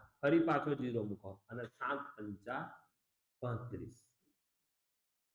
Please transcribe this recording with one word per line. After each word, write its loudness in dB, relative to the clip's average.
ફરી 8
પાછો 4
ઝીરો 0
મૂકો -8
અને -6
સાત -4
પંચા -6
પાંત્રીસ. -6